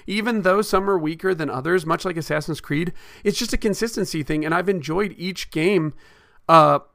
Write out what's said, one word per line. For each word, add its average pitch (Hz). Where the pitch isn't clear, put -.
even 214
though 190
some 196
are 196
weaker 165
than 156
others, 156
much 165
like 175
Assassin's 151
Creed. 156
It's -
just 240
a -
consistency 208
thing, 151
and 156
I've 180
enjoyed 170
each 175
game, 160
uh, 151